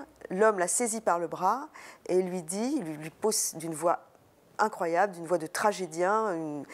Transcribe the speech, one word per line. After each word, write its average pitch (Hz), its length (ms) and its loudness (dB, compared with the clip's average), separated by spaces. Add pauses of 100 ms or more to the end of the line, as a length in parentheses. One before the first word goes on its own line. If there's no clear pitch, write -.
(280)
l'homme 208 300 4
la 175 100 2
saisit 226 320 0
par 175 180 2
le 170 100 -2
bras 190 400 0 (380)
et 180 140 4
lui 185 220 -2
dit, 220 380 -2
lui, 156 160 -6
lui 156 120 -10
pose - 460 -2
d'une 165 180 -6
voix 160 280 0 (580)
incroyable, 190 560 2
d'une 170 100 -10
voix 170 140 2
de 156 80 -6
tragédien, 185 880 0
une, 151 400 -6